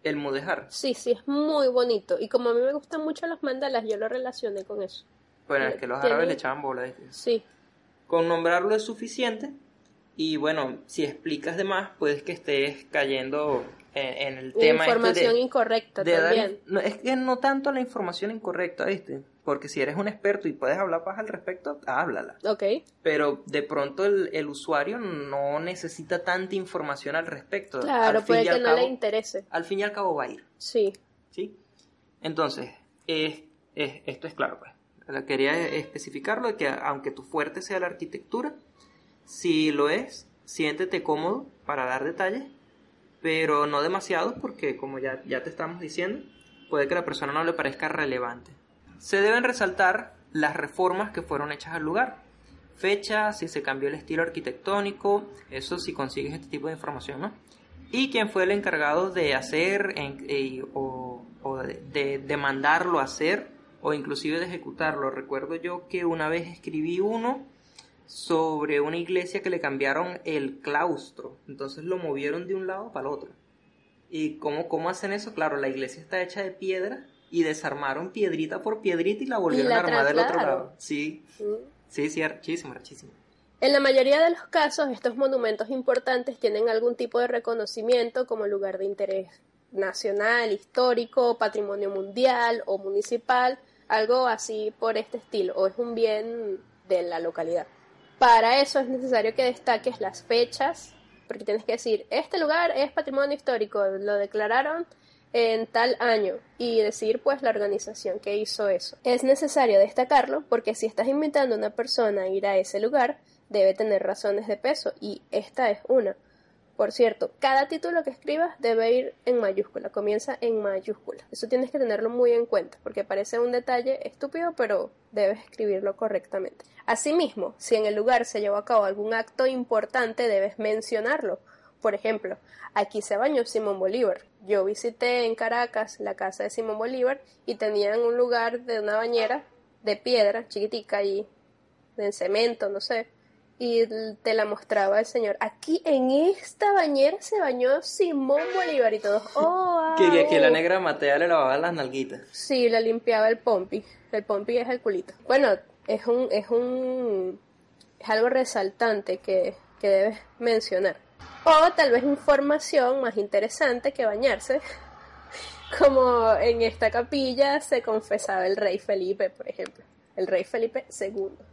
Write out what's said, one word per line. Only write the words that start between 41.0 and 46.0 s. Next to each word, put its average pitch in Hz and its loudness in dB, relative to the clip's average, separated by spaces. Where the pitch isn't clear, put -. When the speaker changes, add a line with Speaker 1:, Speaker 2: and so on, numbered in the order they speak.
Speaker 1:
cómodo 170 -2
para 135 -2
dar 131 -4
detalles, 190 -4
pero 156 2
no 147 0
demasiado 190 -2
porque, - -6
como 135 -10
ya, 131 -6
ya 131 -4
te 160 -10
estamos 170 -8
diciendo, 180 -6